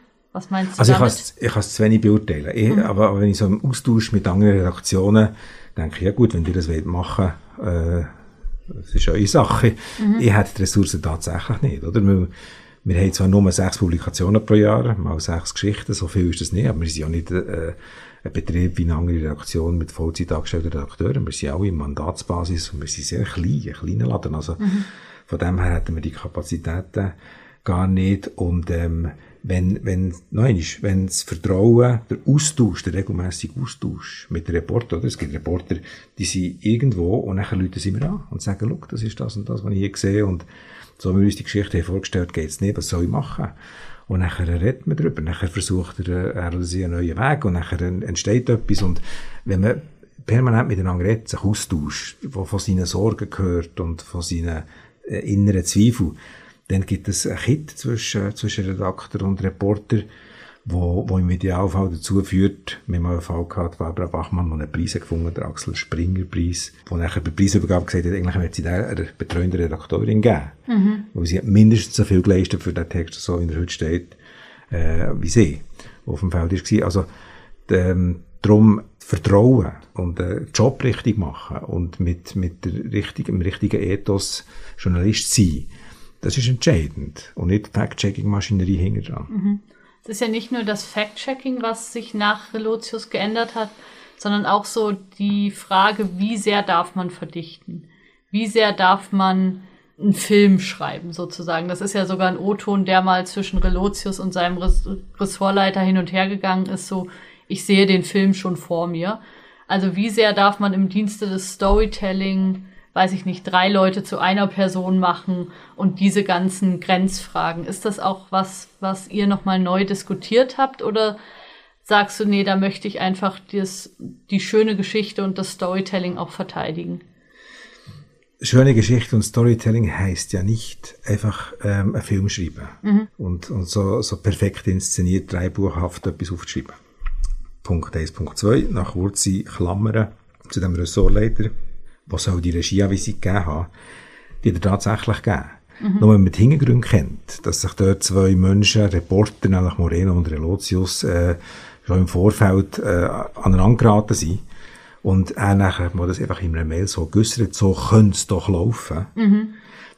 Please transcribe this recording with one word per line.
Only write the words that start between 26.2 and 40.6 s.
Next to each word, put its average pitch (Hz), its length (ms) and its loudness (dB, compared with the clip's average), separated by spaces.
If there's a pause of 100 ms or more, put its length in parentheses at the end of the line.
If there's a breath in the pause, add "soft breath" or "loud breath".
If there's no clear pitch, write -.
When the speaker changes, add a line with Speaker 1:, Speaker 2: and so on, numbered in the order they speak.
Speaker 2:
gar 92 240 0
nicht. 95 480 2
Und, 85 360 -2
ähm, 85 400 -2 (320 loud breath)
wenn, 92 400 0
wenn, 92 300 -2 (160)
noch 104 140 0
einmal, 104 200 2 (180)
wenn 95 260 0
das - 160 -6
Vertrauen, 113 840 4
der 113 80 -4 (100)
Austausch, 127 560 2
der 87 100 -4
regelmässige 92 640 -4
Austausch - 720 -10
mit 82 180 -6
den 85 80 0
Reportern, - 440 -2
oder? - 80 -2
Es - 100 -6
gibt 73 160 -6
Reporter, 87 440 -4 (420 loud breath)
die 98 60 -4
sind - 380 -4
irgendwo 107 520 2
und 95 220 -2
nachher 95 220 -2
rufen 90 200 -4
sie 98 120 -2
mir 117 120 -4
an 170 260 -4
und - 120 -10
sagen, 104 280 -4
"Schau, - 180 -8
das 117 140 -8
ist 110 180 -6
das 120 180 -8
und 101 120 -8
das, 113 140 -6
was 107 80 -4
ich 98 80 0
hier 98 160 -2
sehe 101 320 0
und 87 180 -4 (540 loud breath)